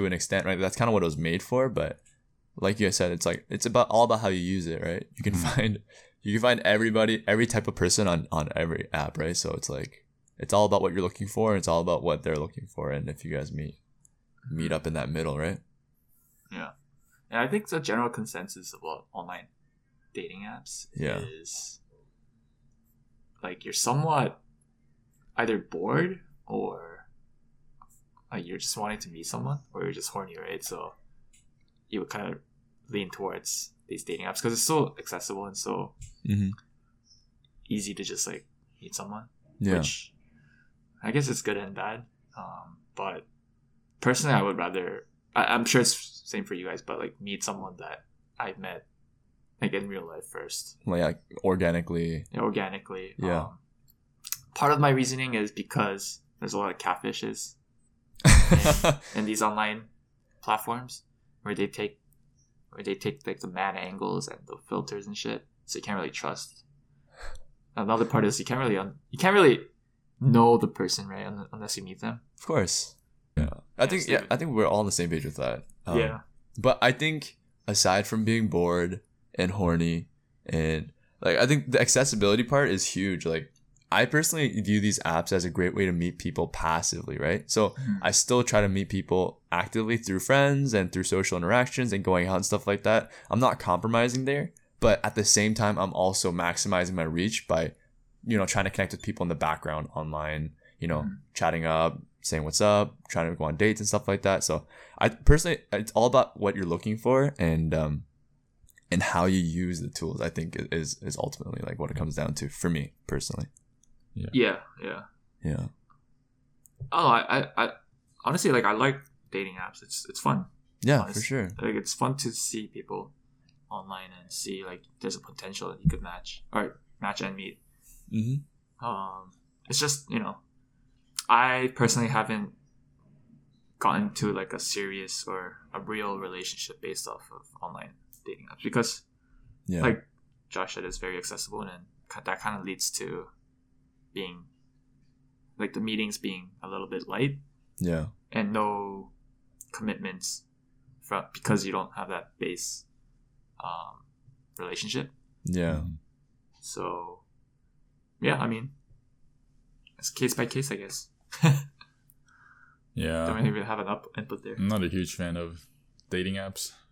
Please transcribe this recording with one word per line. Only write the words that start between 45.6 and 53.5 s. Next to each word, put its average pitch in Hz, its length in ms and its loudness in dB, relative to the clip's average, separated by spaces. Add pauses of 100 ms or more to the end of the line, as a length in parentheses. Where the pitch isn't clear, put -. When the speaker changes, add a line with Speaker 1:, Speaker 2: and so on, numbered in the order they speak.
Speaker 3:
sure 123 160 6
it's - 460 0
same 101 180 -6
for 98 100 -10
you 90 120 -8
guys, 90 160 -8
but, - 160 -8
like, - 220 -10
meet 98 240 -8
someone 98 320 -8
that - 280 -14 (340)
I 104 200 -6
met, 92 280 -12 (760)
like, 98 120 0
in 101 140 -4
real 95 180 -8
life 78 200 -14
first. - 500 -12 (100)
Speaker 1:
Like, 87 360 0 (220)
organically. 85 880 2
Speaker 3:
Yeah, 113 80 -4
organically. 95 760 -4
Speaker 1:
Yeah. 87 280 0
Speaker 3:
Um, - 140 -14 (960)